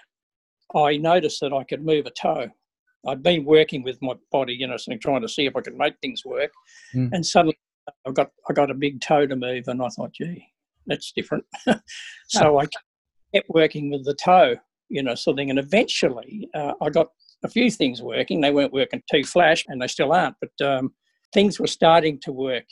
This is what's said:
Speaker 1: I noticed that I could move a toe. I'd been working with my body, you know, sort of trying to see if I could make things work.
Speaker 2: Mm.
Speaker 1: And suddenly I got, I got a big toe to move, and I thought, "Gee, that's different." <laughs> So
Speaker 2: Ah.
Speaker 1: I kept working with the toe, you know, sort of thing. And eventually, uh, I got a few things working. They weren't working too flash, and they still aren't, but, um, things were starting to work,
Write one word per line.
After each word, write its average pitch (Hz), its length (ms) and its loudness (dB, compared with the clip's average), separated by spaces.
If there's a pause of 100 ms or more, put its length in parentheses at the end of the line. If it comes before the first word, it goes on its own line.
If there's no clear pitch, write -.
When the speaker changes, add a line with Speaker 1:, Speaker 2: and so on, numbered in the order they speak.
(760)
Speaker 1:
I 151 220 2
noticed 160 440 0
that 139 120 -4
I 135 120 -2
could 143 200 -8
move 156 220 0
a - 40 -14
toe. 151 380 -4 (580)
I'd 135 160 -6
been 165 220 2
working 156 400 4
with 127 180 -8
my 127 120 -4 (180)
body, 127 220 0
you 127 120 -6
know, 123 120 -6
sort - 180 -10
of - 40 -12
trying 135 220 0
to 110 60 -6
see 143 180 0
if 127 80 -2
I 127 60 -4
could 117 160 -10
make 147 240 -2
things 127 240 -10
work. 131 260 -4 (440)
Speaker 2:
Mm. 127 180 0
Speaker 1:
And 175 120 -2
suddenly 165 320 2 (500)
I 135 40 -6
got, 135 200 0 (180)
I 147 40 0
got 143 180 2
a 131 40 -8
big 139 260 -4
toe 147 260 2
to 135 100 -4
move, 127 320 -6
and 127 140 -4
I 120 60 -2
thought, 120 260 -10
"Gee, 170 340 -12 (380)
that's - 260 -6
different." - 320 -6 (220)
<laughs> - 180 0 (440)
So 156 300 4
Speaker 2:
Ah. 139 40 4
Speaker 1:
I 156 40 -4 (680)
kept - 160 2
working 156 400 2
with 139 140 -6
the 139 100 -2
toe, 160 420 4 (320)
you 139 140 -4
know, 120 120 -2
sort 143 200 -2
of 135 40 -4
thing. 139 120 -4
And 135 80 0
eventually, 147 960 -2
uh, 147 260 -4
I 151 100 -2
got 156 180 2 (360)
a - 40 -6
few 240 220 0
things 123 320 -2
working. 127 380 -4
They 143 100 2
weren't 143 220 2
working 127 380 -2
too 147 140 2
flash, 170 440 4
and 131 120 -10
they 127 80 -4
still 147 240 0
aren't, 165 280 2
but, - 260 -6
um, 131 260 -2 (420)
things 202 260 4
were - 60 0
starting 165 540 4
to 151 120 -10
work, 131 400 -4